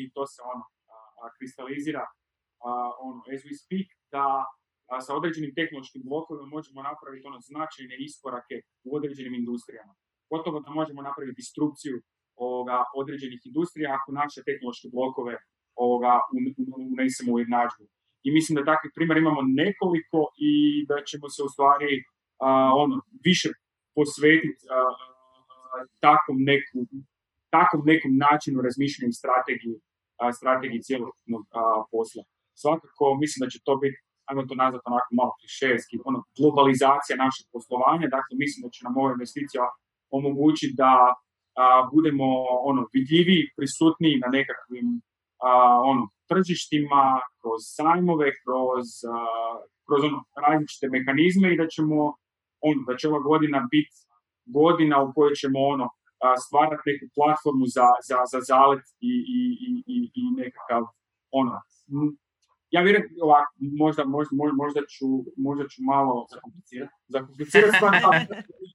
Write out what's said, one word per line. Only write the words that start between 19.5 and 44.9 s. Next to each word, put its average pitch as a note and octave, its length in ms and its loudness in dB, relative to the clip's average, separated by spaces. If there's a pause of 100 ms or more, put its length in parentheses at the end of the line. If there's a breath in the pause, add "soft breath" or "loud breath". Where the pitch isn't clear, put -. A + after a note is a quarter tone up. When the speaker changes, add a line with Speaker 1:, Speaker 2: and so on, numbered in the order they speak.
Speaker 1:
nekoliko E3+ 580 -2 (180)
i D3 160 0 (340)
da C#3+ 160 -2
ćemo C#3+ 260 -14
se C#3+ 140 -8
u C#3 60 -6
stvari, C#3+ 540 2 (360)
a, C3 100 0 (260)
ono, C#3+ 200 2 (280)
više F3 260 0 (480)
posvetiti, D3+ 720 2
a, C3 100 -2
a, B2+ 1040 -8 (140)
takvom D3+ 380 4 (120)
neku-, C#3 360 0 (640)
takvom E3 360 4
nekom D3+ 320 4
načinu C#3+ 440 2
razmišljanja B2+ 480 -4
i A#2+ 120 -6
strategiji, B2+ 540 -2 (440)
a, A#2+ 140 -2
strategiji C3 540 -4
cjelokupnog, A#2 640 -8
a, A#2 100 -6 (300)
posla. - 320 -6 (380)
Svakako D3+ 440 -2 (180)
mislim D3 180 -4
da B2 80 -4
će - 140 -14
to C#3+ 120 0
biti, C3+ 220 -2 (280)
ajmo C3+ 180 -6
to C3 120 -12
nazvati B2+ 300 -2
onako A#2+ 260 -2
malo A#2+ 280 0
klišejski, - 560 -4 (100)
ono, C3 140 -4 (180)
globalizacija C#3 800 4
našeg C3 340 -4
poslovanja. C3 560 -2
Dakle, C3 260 -6 (100)
mislim C#3+ 180 -6
da A#2+ 80 -14
će - 140 -18
nam B2 140 -6
ova C3+ 140 0
investicija B2 520 -8 (480)
omogućiti C#3+ 640 0
da, C3 140 6 (680)
a, B2+ 340 6
budemo, C#3+ 360 2 (420)
ono, C3 120 0 (120)
vidljiviji, D#3 600 2
prisutniji D3 680 0
na B2+ 40 -4
nekakvim, B2 600 -4 (540)